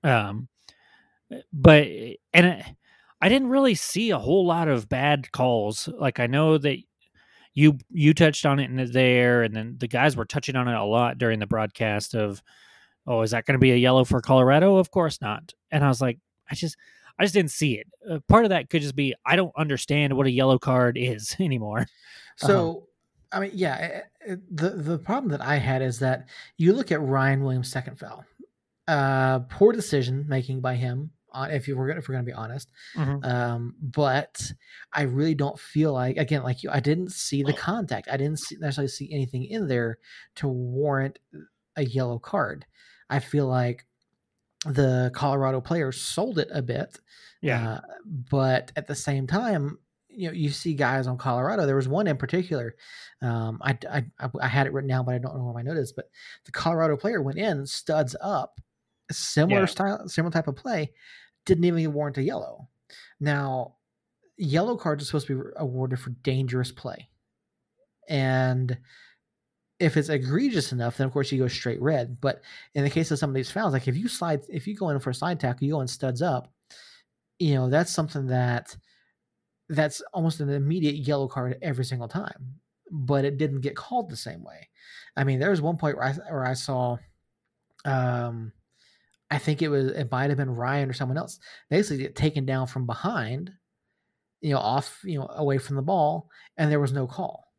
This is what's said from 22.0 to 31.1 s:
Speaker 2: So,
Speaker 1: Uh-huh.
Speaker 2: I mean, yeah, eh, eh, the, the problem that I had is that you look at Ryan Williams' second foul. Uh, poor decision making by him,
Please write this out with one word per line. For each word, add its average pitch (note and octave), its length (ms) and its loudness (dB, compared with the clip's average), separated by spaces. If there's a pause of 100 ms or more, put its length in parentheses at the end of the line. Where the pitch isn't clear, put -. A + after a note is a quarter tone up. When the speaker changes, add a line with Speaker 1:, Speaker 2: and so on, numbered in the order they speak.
Speaker 2:
So, F3+ 340 4
Speaker 1:
Uh-huh. E3+ 100 -10 (520)
Speaker 2:
I F#3+ 80 -4
mean, G3 120 -4
yeah, F3+ 260 -2
eh, - 540 -10
eh, F3+ 40 -8 (140)
the, E3 200 -2
the E3 280 -4
problem A3+ 320 -2
that C#3+ 120 -4
I C#3 140 0
had C3 260 0
is B2 160 -2
that C3 300 -2 (280)
you E3+ 160 6
look B3+ 180 0
at D#3 120 0
Ryan C3+ 420 2
Williams' B2+ 260 -2
second B2+ 280 -8
foul. - 260 -16 (640)
Uh, C3+ 520 2
poor G3 320 6
decision C#3 560 -2
making C3 340 -2
by B2+ 140 -2
him, B2+ 340 -4 (220)